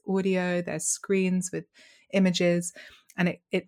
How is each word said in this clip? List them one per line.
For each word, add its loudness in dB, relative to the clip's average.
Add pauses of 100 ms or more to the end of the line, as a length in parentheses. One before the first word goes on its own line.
audio, 0
there's -6
screens 0
with -8 (480)
images, 2 (460)
and 2
it, -8
it -2